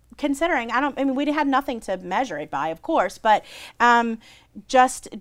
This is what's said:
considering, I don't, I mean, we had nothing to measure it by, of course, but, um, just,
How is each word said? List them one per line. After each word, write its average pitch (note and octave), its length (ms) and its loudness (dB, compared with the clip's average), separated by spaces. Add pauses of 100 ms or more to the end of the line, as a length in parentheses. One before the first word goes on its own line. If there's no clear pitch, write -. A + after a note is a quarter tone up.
(180)
considering, C#4 540 -2
I A#3+ 80 2
don't, C#4+ 180 -2
I C4+ 60 0
mean, C4+ 100 0
we C#4+ 160 0
had D4 160 0
nothing C4 360 0
to F#3+ 160 -4
measure F#3 400 -4
it D3 120 -10
by, D3 200 -4
of E3+ 120 -10
course, A3+ 360 0
but, G#3+ 260 2 (340)
um, A#3 400 4 (480)
just, B3+ 420 2 (120)